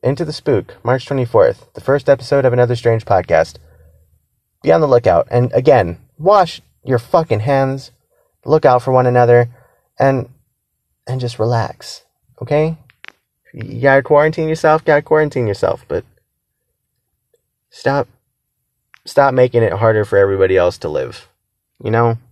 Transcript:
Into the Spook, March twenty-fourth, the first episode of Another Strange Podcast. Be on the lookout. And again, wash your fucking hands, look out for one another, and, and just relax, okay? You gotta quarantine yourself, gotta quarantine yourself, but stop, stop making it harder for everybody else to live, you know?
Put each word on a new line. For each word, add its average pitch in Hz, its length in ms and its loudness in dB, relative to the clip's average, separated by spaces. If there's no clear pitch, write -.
Into 143 240 -4
the 151 80 -10
Spook, - 500 -4
March 127 220 -2
twenty-fourth, 117 680 -2
the - 80 -18
first 139 280 -2
episode 139 360 0
of 120 80 2
Another 123 220 0
Strange 113 300 -2
Podcast. 85 520 0
Be 156 80 0
on 165 100 2
the 151 60 0
lookout. 117 420 2
And 123 240 0
again, 113 460 2
wash 180 440 0
your 123 160 -2
fucking 160 420 -2
hands, 135 500 -2
look 151 220 0
out 123 160 4
for 131 100 -4
one 127 140 4
another, 120 440 4
and, 135 300 0
and 127 160 -6
just 120 160 -8
relax, - 680 -6
okay? 156 360 -2
You - 280 -12
gotta 139 200 4
quarantine 156 480 0
yourself, 160 340 0
gotta 151 180 2
quarantine 151 460 -2
yourself, - 400 -4
but - 180 -8
stop, 135 380 -4
stop 139 280 2
making 123 300 2
it 92 100 0
harder 107 320 0
for 101 120 -2
everybody 95 380 2
else 87 240 0
to 85 100 -8
live, 67 380 -8
you 110 80 -8
know? 117 260 0